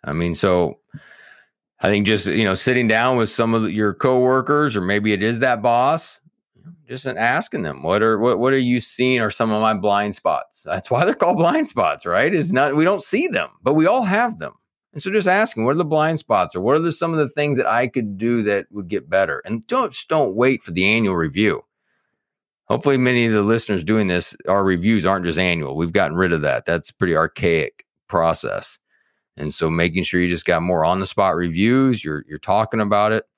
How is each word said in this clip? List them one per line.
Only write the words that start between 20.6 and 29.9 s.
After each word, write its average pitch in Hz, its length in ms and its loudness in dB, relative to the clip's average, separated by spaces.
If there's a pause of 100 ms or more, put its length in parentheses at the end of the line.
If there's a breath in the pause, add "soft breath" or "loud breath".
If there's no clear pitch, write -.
for - 100 -16
the 92 140 0
annual 104 300 2
review. 85 480 0 (1000)
Hopefully 135 320 0
many 127 280 2
of 113 80 2
the 107 100 4
listeners 104 400 0
doing 107 240 0
this, - 280 -2 (120)
our 98 160 2
reviews 95 420 2
aren't 95 200 0
just 82 140 -2
annual. 82 360 -2
We've 82 180 -2
gotten 87 220 0
rid 90 160 2
of 80 100 0
that. 69 240 -2
That's 82 260 -2
a - 40 -20
pretty 87 200 0
archaic 80 680 -2 (220)
process. 82 680 -2 (580)
And 76 180 -8
so 80 160 -2
making 85 340 -2